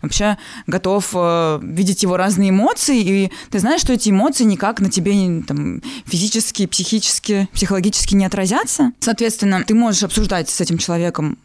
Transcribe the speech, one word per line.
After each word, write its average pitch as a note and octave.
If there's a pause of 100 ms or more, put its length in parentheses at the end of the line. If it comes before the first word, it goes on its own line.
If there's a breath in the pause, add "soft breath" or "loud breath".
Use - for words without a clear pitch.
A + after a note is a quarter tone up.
вообще G3+ (320 loud breath)
готов, F#3+
э, E3+
видеть F#3
его F3+
разные F#3+
эмоции, B3+
и F#3+ (180 loud breath)
ты G#3
знаешь, C4
что C4
эти G#3+
эмоции A#3
никак F#3+
на F#3+
тебе F#3+
не, F3+
там, C#3+ (260 loud breath)
физически, G#3
психически, G3
психологически G3
не G3
отразятся. A#3+
Соответственно, A3
ты A3
можешь A3
обсуждать F3+
с -
этим E3
человеком E3+